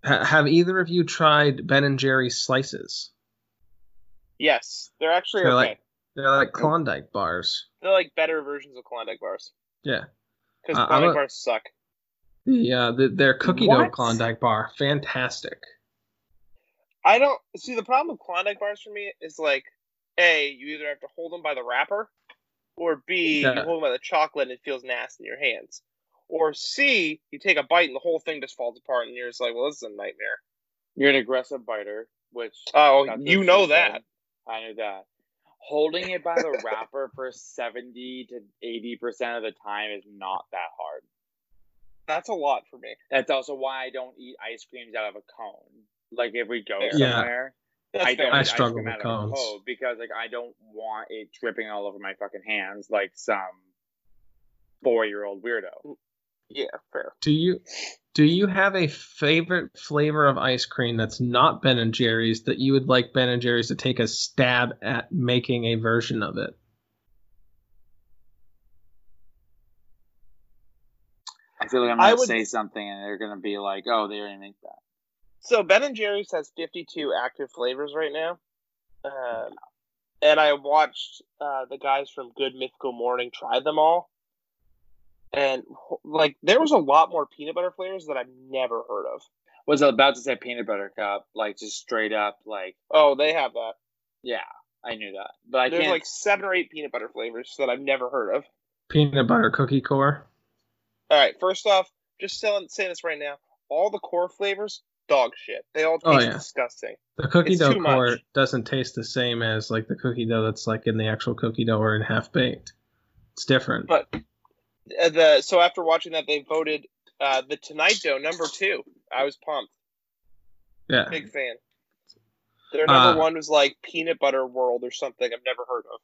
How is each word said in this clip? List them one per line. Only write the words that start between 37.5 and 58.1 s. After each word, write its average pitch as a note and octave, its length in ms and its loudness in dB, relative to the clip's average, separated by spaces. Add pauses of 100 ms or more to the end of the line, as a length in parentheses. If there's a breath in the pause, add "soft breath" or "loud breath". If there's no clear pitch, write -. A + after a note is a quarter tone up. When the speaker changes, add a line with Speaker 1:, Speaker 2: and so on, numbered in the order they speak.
Speaker 3:
to B2 100 -16 (220)
eighty A#2 360 -10
percent A#2 400 -8
of A2+ 60 -10
the A2 100 -8 (100)
time G#2 280 -8
is G2+ 160 -14
not G2 440 -10
that F2 260 -8
hard. D#2 260 -12 (1040)
Speaker 2:
That's D#3+ 220 -6
a A3+ 40 -2
lot C#3+ 360 -2
for C3 80 -20
me. A#2 180 -16 (160)
Speaker 3:
That's C3+ 200 0
also C3+ 240 -4
why C3 300 -6
I B2+ 40 -12
don't B2+ 280 -12
eat B2+ 240 -20
ice A2+ 280 -14
creams A#2 260 -16
out G#2+ 140 -4
of G2 60 -16
a G#2 60 -18 (140)
cone. A2 500 -18 (260)
Like, A#2 220 -4
if A#2 140 -6
we A#2 160 -6
go G2 160 -8
Speaker 2:
Fair. A#2+ 160 -2
Speaker 1:
Yeah. C3 220 2
Speaker 3:
somewhere, A#2+ 360 -4 (400)
Speaker 2:
That's F#3 120 0
Speaker 3:
I B2+ 100 2
Speaker 2:
fair. C#3+ 100 0
Speaker 3:
don't C3 80 2
Speaker 1:
I C#3+ 40 6
Speaker 3:
eat - 40 6
ice - 80 0
Speaker 1:
struggle A#2 260 0
Speaker 3:
cream A2 100 -6
Speaker 1:
with A2+ 100 -6
Speaker 3:
out G#2+ 60 -12
of - 40 -8
a A#2 40 -2 (180)
Speaker 1:
cones. A2 120 -6
Speaker 3:
cone G#2+ 260 -6
because, B2 340 -6
like, A#2 160 -12
I A2+ 120 -8
don't A#2+ 280 -10 (180)
want A2 380 -10
it G#2+ 180 -14 (100)
dripping A2 300 -6
all G#2 180 -8
over G2+ 120 -12
my G2 160 -10
fucking G2+ 320 -12
hands G2+ 420 -8
like G2+ 260 -2
some G#2 240 -4 (1400)
four-year-old G#2 600 -2
weirdo. A#2 540 -10 (540)
Speaker 2:
Yeah, C3+ 140 -6 (260)
fair. - 300 -10
Speaker 1:
Do D3+ 100 0
you, E3 300 0 (540 loud breath)